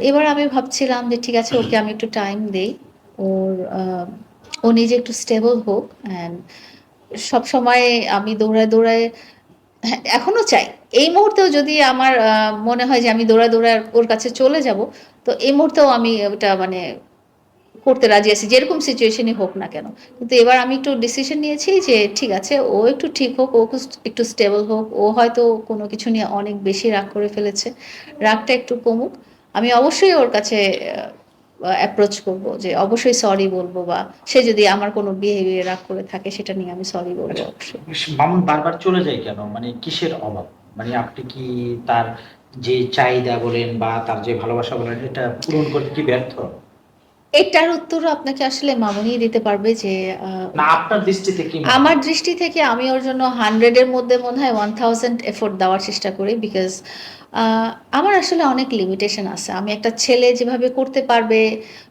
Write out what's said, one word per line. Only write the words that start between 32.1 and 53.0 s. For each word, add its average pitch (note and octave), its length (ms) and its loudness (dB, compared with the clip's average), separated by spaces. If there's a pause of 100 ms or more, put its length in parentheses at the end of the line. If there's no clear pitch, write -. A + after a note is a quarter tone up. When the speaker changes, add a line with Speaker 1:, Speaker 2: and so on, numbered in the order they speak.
Speaker 1:
করব, - 380 -6
যে F#3 160 -4
অবশ্যই A#3 380 2
সরি G3 340 2
বলবো, F3+ 360 -4
বা F3 300 -4 (120)
সে B3+ 180 4
যদি G#3 240 4
আমার G3+ 240 0
কোনো G3+ 200 -4
বিহেভিয়ার F#3+ 540 -2
রাগ F#3 120 -4 (100)
করে F#3+ 160 -8
থাকে F#3 280 -10
সেটা F#3+ 220 -10
নিয়ে F3+ 180 -6
আমি F3+ 120 -12
সরি F3+ 260 -8
বলবো - 340 -6
Speaker 2:
আচ্ছা, - 340 -14 (100)
Speaker 1:
অবশ্যই। D#3 280 -8
Speaker 2:
মামুন E3+ 260 2
বারবার D3+ 320 0
চলে F3+ 300 0
যায় C3+ 200 -2
কেন? G#2 200 -10
মানে A#2 380 -10
কিসের D#3+ 340 -4
অভাব? G#2 300 -8 (320)
মানে A#2+ 180 -8
আপনি A#2+ 340 -8
কি B2 480 -8 (100)
তার A#2 300 -2 (400)
যে B2 300 0
চাহিদা B2+ 520 0
বলেন A#2 400 -4
বা A2+ 280 -2
তার G#2+ 140 -4
যে A#2+ 140 -4
ভালোবাসা A#2+ 400 -4
বলেন, A#2+ 300 -6
এটা B2 300 -6 (100)
পূরণ D#3 280 0
করতে C#3+ 220 -4
কি - 60 -4
ব্যর্থ? B2 380 -2 (920)
Speaker 1:
এটার E4 360 4
উত্তর E4 360 -4
আপনাকে C#4 380 -2
আসলে C4 320 -2
মামুনই A3 420 -2
দিতে A3+ 220 0
পারবে G#3+ 360 0
যে, F#3+ 460 -4
আহ, F#3 340 -8
Speaker 2:
না, D3+ 80 0
আপনার F3+ 400 2
দৃষ্টিতে F#3 400 -2
কি D#3+ 160 -8
মনে - 80 -2
হয়? B3 80 4
Speaker 1:
আমার C#4+ 260 4
দৃষ্টি D#4+ 320 -2
থেকে E4+ 280 -2
আমি B3+ 300 0
ওর C4 100 -2